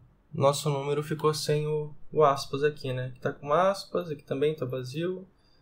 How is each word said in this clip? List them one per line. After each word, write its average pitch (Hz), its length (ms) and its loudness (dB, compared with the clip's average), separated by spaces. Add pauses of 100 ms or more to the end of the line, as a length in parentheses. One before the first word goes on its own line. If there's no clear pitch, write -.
(340)
nosso 143 360 2
número 143 340 0
ficou 151 300 0
sem 151 340 0
o, 151 260 -2 (160)
o 151 140 4
aspas 139 400 2
aqui, 147 300 -2
né? 127 140 -4
Aqui 123 120 -14
tá 131 140 -2
com 143 180 -8
aspas, 175 580 2
aqui 147 140 -8
também 151 320 0
tá 135 100 -6
vazio. 147 640 -6 (340)